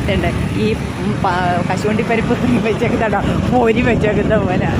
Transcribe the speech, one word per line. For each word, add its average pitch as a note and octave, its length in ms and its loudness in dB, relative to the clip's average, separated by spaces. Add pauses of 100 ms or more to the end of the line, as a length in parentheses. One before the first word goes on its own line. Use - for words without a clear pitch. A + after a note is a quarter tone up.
ഇതുണ്ട്. F#3+ 260 0 (360)
ഈ, - 20 2 (340)
ഉം, F#3+ 100 -2 (120)
പ-, F#3 100 2 (360)
കശുവണ്ടി G#3 420 0
പരിപ്പ് A3+ 220 0 (340)
വെച്ചേക്കുന്നതാ, G#3+ 540 0 (320)
പൊരി A#3 360 4
വെച്ചേക്കുന്ന G#3 560 2
പോലെ F#3 240 0 (100)